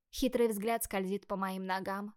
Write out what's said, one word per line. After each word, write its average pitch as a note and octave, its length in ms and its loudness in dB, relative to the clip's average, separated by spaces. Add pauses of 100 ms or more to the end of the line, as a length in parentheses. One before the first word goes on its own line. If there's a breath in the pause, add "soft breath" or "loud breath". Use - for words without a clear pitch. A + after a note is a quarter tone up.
(120)
Хитрый B3 360 4
взгляд A3 360 0
скользит G3 440 -2
по G3+ 80 -2
моим F#3+ 320 -2
ногам, G3 500 -4